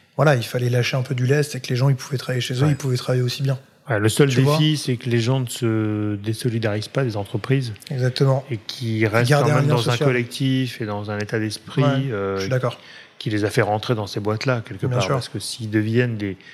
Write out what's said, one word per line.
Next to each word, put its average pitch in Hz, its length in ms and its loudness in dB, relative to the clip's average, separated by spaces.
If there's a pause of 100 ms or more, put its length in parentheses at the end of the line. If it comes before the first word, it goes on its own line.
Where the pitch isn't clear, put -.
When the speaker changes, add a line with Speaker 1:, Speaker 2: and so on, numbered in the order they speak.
(160)
Speaker 1:
voilà, 143 180 6
il 117 80 2
fallait 123 260 -2
lâcher 123 300 0
un 127 40 0
peu 135 120 -4
du 123 120 0
lest, 143 280 2
et 131 60 -8
que - 80 -10
les 127 80 0
gens, 135 120 4
ils 135 80 4
pouvaient 131 220 -6
travailler 127 240 -4
chez 131 120 -4
eux, 131 100 2
Speaker 2:
Ouais. 151 80 4
Speaker 1:
ils 131 40 0
pouvaient 131 200 -2
travailler 127 260 0
aussi 123 200 -2
bien. 135 160 -2 (300)
Speaker 2:
Ouais, 110 120 0
le 110 100 4
seul 143 180 4
Speaker 1:
Tu 127 140 2
vois ? 147 160 4
Speaker 2:
défi, 156 180 4
c'est 127 220 -2
que 123 100 -8
les 117 120 2
gens 131 200 0
ne 123 60 -2
se 107 680 -2
désolidarisent 110 720 -4
pas 135 160 -2
des 107 120 -4
entreprises. 117 560 -2 (180)
Speaker 1:
Exactement. 135 600 2
Speaker 2:
Et 110 80 -4
qui 113 480 -2
restent 117 240 4
Speaker 1:
Garder 143 220 4
Speaker 2:
quand - 40 4
Speaker 1:
un - 40 4
Speaker 2:
même 123 100 4
Speaker 1:
lien 123 60 4
Speaker 2:
dans 117 120 2
un 123 40 4
Speaker 1:
social. 135 160 2
Speaker 2:
collectif 127 720 0
et 110 40 -4
dans 104 240 -4
un 104 80 -4
état 107 200 -2
d'esprit, 110 440 -2
Speaker 1:
Ouais, 135 300 2
Speaker 2:
euh, 98 240 -2
Speaker 1:
je 98 60 -2
suis 98 80 -2
d'accord. 123 280 -2 (400)
Speaker 2:
qui - 120 -6
les 104 160 0
a 98 40 -2
fait 110 120 2
rentrer 107 320 0
dans 107 120 -4
ces 110 140 -8
boîtes-là, 113 460 0
quelque - 200 -6
Speaker 1:
Bien - 100 0
Speaker 2:
part. 98 80 2
Speaker 1:
sûr. 139 100 0
Speaker 2:
Parce 123 160 -4
que 110 80 -8
s'ils 110 320 -8
deviennent 113 480 0
des 98 180 -6 (180)